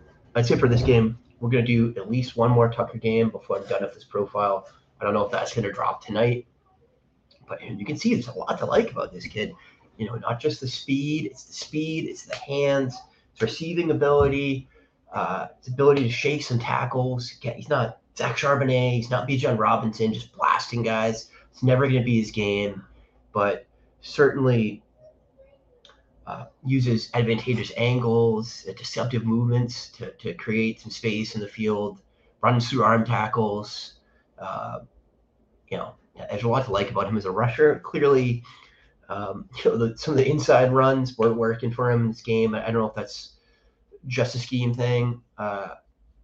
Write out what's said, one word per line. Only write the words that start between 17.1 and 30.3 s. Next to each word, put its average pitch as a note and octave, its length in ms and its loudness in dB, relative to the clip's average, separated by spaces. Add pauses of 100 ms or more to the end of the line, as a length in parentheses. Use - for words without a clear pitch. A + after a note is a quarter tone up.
Get, - 240 -8
he's - 120 -12
not B2 300 -2 (180)
Zach B2+ 180 -4
Charbonnet, C3 580 2
he's A#2 180 -2
not B2+ 180 -2
Bijan C3 300 2
Robinson, A2 560 2
just - 180 -10
blasting - 520 0
guys. A2+ 440 -2 (240)
It's - 100 -20
never C3 240 4
gonna B2+ 160 4
be A#2 160 2
his G#2+ 120 0
game, G2+ 520 -2 (520)
but G2+ 320 0 (340)
certainly, B2+ 800 2 (1400)
uh, - 200 -12 (180)
uses B2 480 0
advantageous A2+ 640 0
angles, A#2 960 0
uh, - 80 -8
deceptive A2+ 480 -4
movements A#2+ 640 0
to, - 240 -14
to F2+ 200 -10